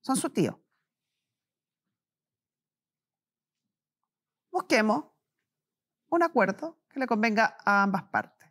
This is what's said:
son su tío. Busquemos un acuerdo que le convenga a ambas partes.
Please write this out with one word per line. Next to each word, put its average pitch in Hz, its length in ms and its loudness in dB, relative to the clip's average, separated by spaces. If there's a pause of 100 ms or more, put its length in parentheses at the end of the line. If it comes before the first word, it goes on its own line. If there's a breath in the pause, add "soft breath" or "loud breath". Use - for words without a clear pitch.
son 262 140 -4
su - 140 -4
tío. - 320 -2 (4000)
Busquemos 254 540 0 (1040)
un 339 120 2
acuerdo 247 560 -2 (120)
que 269 100 -12
le 254 80 -2
convenga 220 580 0
a 202 160 4
ambas 196 220 -2
partes. - 480 -8